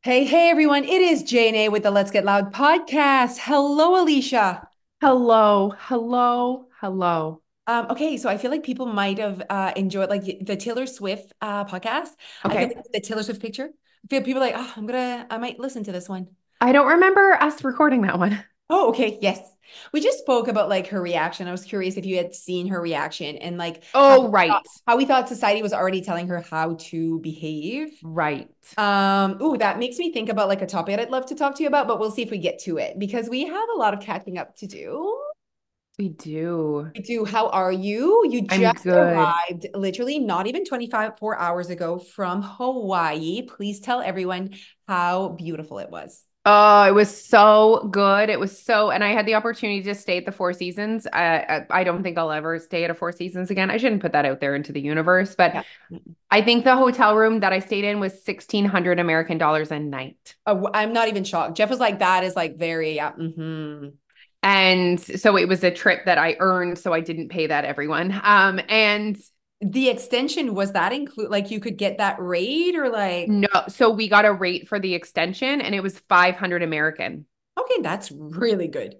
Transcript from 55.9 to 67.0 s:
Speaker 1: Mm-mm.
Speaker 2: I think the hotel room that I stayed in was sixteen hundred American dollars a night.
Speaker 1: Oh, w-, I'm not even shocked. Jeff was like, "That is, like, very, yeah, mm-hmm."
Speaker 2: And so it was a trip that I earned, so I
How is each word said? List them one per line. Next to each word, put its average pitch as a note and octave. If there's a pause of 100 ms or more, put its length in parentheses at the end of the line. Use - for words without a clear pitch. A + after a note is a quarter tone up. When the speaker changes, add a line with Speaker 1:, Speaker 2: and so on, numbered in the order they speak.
Speaker 1:
Mm-mm. E3+ (160)
Speaker 2:
I G#3
think A#3+
the C4
hotel B3
room A3
that F#3+
I F#3+
stayed G3
in G#3
was F#3+
sixteen G3+
hundred F3+
American E3
dollars D#3
a D3+
night. C3+
Speaker 1:
Oh, G#3
w-, F#3+
I'm G#3+
not A3+
even G3
shocked. E3
Jeff G#3+
was B3+
like, G#3
"That F#3
is, F#3
like, D#3+
very, D#3+
yeah, D3
mm-hmm." D#3 (520)
Speaker 2:
And F#3
so G3
it F3+
was F#3
a F3+
trip -
that F3
I E3
earned, F3+
so F3
I E3